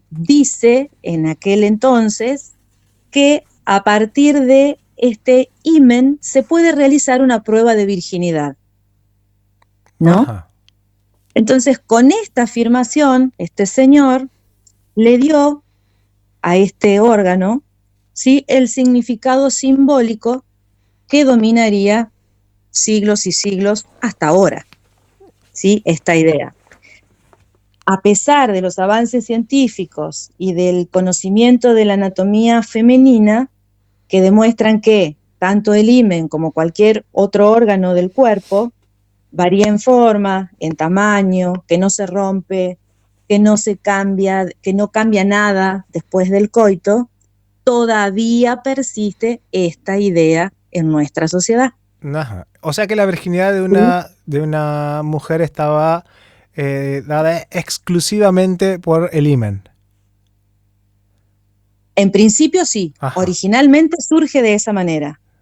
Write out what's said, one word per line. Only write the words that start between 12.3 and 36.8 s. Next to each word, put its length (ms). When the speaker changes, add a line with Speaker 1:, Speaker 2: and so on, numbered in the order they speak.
Speaker 1:
afirmación, 960
este 280
señor 640
le 220
dio 460
a 160
este 420
órgano, 640
¿sí?, 340
el 220
significado 800
simbólico 960
que 180
dominaría 840
siglos 540
y 80
siglos 520
hasta 260
ahora, 380
¿sí?, 340
esta 300
idea. 380
A 160
pesar 520
de 80
los 180
avances 460
científicos 1120
y 160
del 360
conocimiento 840
de 120
la 100
anatomía 680
femenina, 840
que 140
demuestran 600
que 360
tanto 340
el 160
himen 380
como 240
cualquier 600